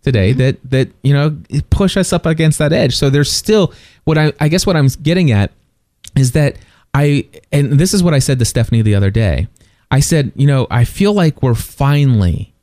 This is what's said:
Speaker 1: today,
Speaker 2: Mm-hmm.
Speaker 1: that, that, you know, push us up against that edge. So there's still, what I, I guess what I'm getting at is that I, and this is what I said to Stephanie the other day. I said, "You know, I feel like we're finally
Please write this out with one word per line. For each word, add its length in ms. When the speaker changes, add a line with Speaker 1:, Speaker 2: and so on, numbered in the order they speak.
Speaker 1:
today, 280
Speaker 2:
Mm-hmm. 80
Speaker 1:
that, 320
that, 180
you 120
know, 220
push 260
us 160
up 140
against 320
that 140
edge. 240
So 120
there's 240
still, 400
what 140
I, 200
I 100
guess 180
what 100
I'm 120
getting 300
at 180
is 180
that 240
I, 300
and 300
this 140
is 80
what 100
I 60
said 220
to 40
Stephanie 380
the 120
other 160
day. 380
I 100
said, 360
"You 100
know, 240
I 140
feel 300
like 280
we're 120
finally 1000